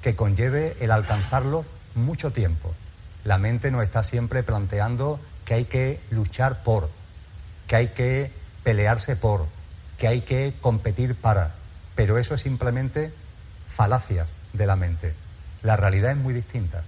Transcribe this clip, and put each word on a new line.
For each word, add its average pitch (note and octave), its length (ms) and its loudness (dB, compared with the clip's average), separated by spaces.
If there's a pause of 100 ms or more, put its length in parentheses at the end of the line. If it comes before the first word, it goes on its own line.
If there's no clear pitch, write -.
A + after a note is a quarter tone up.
que A2+ 140 2
conlleve B2 640 2
el A2+ 120 2
alcanzarlo B2 720 2 (300)
mucho C#3 360 0
tiempo. E2+ 420 0 (500)
La G2 140 4
mente A#2 340 2
nos B2 120 2
está G#2+ 200 2
siempre A#2+ 380 0
planteando A2+ 800 0 (260)
que A2+ 80 0
hay A#2+ 120 2
que C3 340 0 (100)
luchar A2+ 540 0
por, G2+ 260 2 (760)
que A#2+ 80 2
hay A#2+ 140 4
que C3 420 0 (320)
pelearse A2+ 520 2
por, G2+ 300 2 (520)
que A#2 100 2
hay A#2+ 140 2
que C3 400 0
competir A2+ 540 2
para. F#2+ 400 2 (400)
Pero A2 220 4
eso B2 160 0
es C#3+ 80 -2
simplemente C3 720 -2 (540)
falacias G#2 640 2 (240)
de G#2+ 120 2
la F#2+ 100 4
mente. E2+ 380 -2 (480)
La G#2+ 140 4
realidad G2 360 4
es C#3+ 60 0
muy C3 160 0
distinta. F#2+ 540 -4